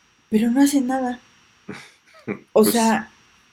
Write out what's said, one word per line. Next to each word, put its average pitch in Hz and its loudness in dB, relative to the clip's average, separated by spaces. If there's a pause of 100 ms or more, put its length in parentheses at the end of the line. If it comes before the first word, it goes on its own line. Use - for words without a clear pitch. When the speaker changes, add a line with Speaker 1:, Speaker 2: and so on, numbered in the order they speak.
(300)
Speaker 1:
pero 220 0
no 262 2
hacen 277 2
nada. 254 -4 (1300)
O 220 4
Speaker 2:
Pues 208 0
Speaker 1:
sea, 220 -2 (420)